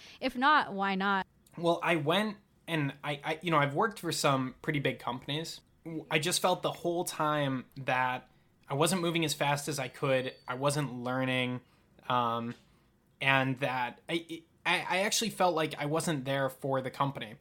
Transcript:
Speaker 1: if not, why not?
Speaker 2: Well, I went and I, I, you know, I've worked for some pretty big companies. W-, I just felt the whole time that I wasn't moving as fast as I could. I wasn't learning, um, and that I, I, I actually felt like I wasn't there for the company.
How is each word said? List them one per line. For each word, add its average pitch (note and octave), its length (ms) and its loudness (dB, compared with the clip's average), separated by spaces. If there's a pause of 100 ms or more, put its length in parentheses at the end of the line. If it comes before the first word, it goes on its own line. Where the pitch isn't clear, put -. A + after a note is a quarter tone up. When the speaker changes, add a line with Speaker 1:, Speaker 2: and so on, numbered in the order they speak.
(200)
Speaker 1:
if B3+ 160 -4
not, C4+ 360 4
why G3 220 0
not? G3 320 0 (300)
Speaker 2:
Well, E3+ 260 2
I E3+ 140 2
went F3+ 400 0 (300)
and D3 260 0 (100)
I, D3 220 -6
I, D#3+ 180 -4
you F3 80 -2
know, D#3+ 80 6
I've C#3 160 4
worked G3+ 240 0
for E3 140 -2
some C3 500 2
pretty D3+ 180 0
big B2+ 180 0
companies. D3 640 -6 (240)
W-, D#3+ 260 -8
I D#3 80 2
just E3+ 220 0
felt F3+ 220 2
the D#3 100 0
whole F3 320 -2
time D3 600 0 (180)
that B2+ 440 0 (400)
I C#3 60 -4
wasn't E3+ 280 2
moving E3 220 0
as D3 100 -2
fast C#3+ 340 0
as D3+ 100 -4
I B2+ 100 -4
could. C3 440 0 (160)
I B2+ 60 -4
wasn't C3 480 -2
learning, B2+ 580 0 (480)
um, A#2+ 460 0 (640)
and C3+ 400 4
that B2+ 480 -2
I, E3 340 -6 (240)
I, E3+ 220 2
I F3+ 120 0
actually G#3+ 300 0
felt F#3 240 4
like D#3 240 0
I D3 80 -2
wasn't D3 380 0
there C3+ 240 0
for C3+ 320 -2
the B2+ 100 -6
company. C3 500 -4